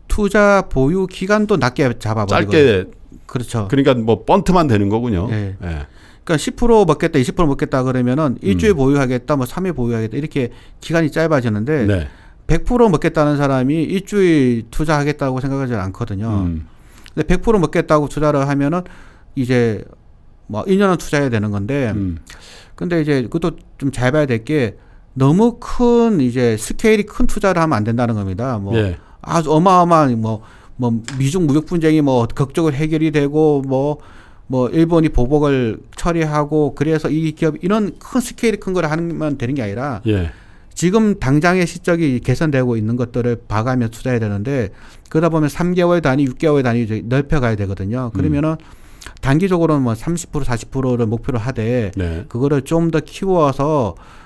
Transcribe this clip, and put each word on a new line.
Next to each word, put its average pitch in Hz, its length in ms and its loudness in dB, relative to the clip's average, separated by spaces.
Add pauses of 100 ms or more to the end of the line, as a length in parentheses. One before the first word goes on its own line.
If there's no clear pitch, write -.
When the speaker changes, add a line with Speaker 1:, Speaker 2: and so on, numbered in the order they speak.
Speaker 1:
투자 202 600 2
보유 165 380 0
기간도 208 500 0
낮게 123 420 0
잡아버리거든요. 110 520 0
Speaker 2:
짧게. 123 400 4 (340)
Speaker 1:
그렇죠. 113 440 -6
Speaker 2:
그러니까 139 240 4
뭐 113 320 0
번트만 175 420 4
되는 104 220 2
거군요. 113 420 -2
Speaker 1:
예. 101 320 -4
Speaker 2:
예. 80 240 -8 (380)
Speaker 1:
그러니까 160 120 0
십 - 200 -6
프로 233 260 4
먹겠다, 160 360 2
이십 123 180 0
프로 175 100 4
먹겠다 139 360 0
그러면은 127 580 0
일주일 202 320 2
Speaker 2:
음. - 40 0
Speaker 1:
보유하겠다, 135 600 0
뭐 127 80 -2
삼 175 200 -6
일 180 60 -2
보유하겠다 117 460 -4
이렇게 139 340 -4 (300)
기간이 160 280 0
짧아지는데 131 760 0
Speaker 2:
네. 92 220 0 (400)
Speaker 1:
백 156 180 2
프로 240 240 4
먹겠다는 151 480 2
사람이 139 440 0
일주일 160 880 2
투자하겠다고 143 680 -2
생각하지 135 360 -4
않거든요. 98 520 -6
Speaker 2:
음. 87 400 -2 (460)
Speaker 1:
근데 156 120 -2
백 180 160 2
프로 220 180 2
먹겠다고 151 500 0
투자를 143 400 0
하면은 143 320 0 (540)
이제 120 500 0 (600)
뭐 107 200 -8
일 190 100 2
년은 190 200 2
투자해야 143 320 -2
되는 107 220 -2
건데 107 440 -2
Speaker 2:
음. 92 240 -4 (560)
Speaker 1:
근데 170 260 -2
이제 143 220 0
그것도 165 280 -2 (260)
좀 139 140 -2
잘 127 200 0
봐야 151 140 2
될 117 180 -2
게 135 340 -2 (360)
너무 180 460 4
큰 233 600 2
이제 120 380 0
스케일이 214 460 0
큰 - 240 0
투자를 190 340 2
하면 156 160 0
안 107 60 0
된다는 117 320 0
겁니다. 104 420 -4
뭐 98 200 -4
Speaker 2:
예. 95 200 0 (240)
Speaker 1:
아주 156 300 -2
어마어마한 165 680 4
뭐, 110 220 -4 (340)
뭐 117 260 -2 (160)
미중 147 300 0
무역 151 180 2
분쟁이 156 360 2
뭐 127 260 2
극적으로 147 460 -2
해결이 156 380 0
되고 147 540 2
뭐, 139 340 -2 (480)
뭐 127 220 0
일본이 160 400 2
보복을 131 680 2 (160)
처리하고 151 800 -2
그래서 151 340 -2
이 156 220 -2
기업 156 300 -2
이런 202 380 -2
큰 - 220 -4
스케일이 226 360 -2
큰 190 160 -6
걸 175 120 0
하면 156 520 -4
되는 123 180 -4
게 139 60 -4
아니라 110 460 -6
Speaker 2:
예. 95 240 0 (420)
Speaker 1:
지금 202 460 2
당장의 175 480 2
실적이 165 520 -2
개선되고 127 560 0
있는 113 200 -2
것들을 120 520 -4
봐가며 117 420 -2
투자해야 123 300 -4
되는데 107 500 -2 (400)
그러다 160 200 2
보면 156 180 2
삼 175 260 -2
개월 175 280 2
단위, 143 240 2
육 - 120 -4
개월 147 260 2
단위 120 200 0
이제 110 220 -4
넓혀가야 127 500 0
되거든요. 101 580 -6
Speaker 2:
음. - 40 -4
Speaker 1:
그러면은 151 400 0 (640)
단기적으로는 160 640 2
뭐 113 120 0
삼십 170 360 -6
프로, 147 120 -4
사십 120 280 -4
프로를 127 360 0
목표로 117 320 -4
하되 113 560 -2
Speaker 2:
네. 87 320 -4
Speaker 1:
그거를 139 340 0
좀 165 300 0
더 156 80 0
키워서 147 960 0 (300)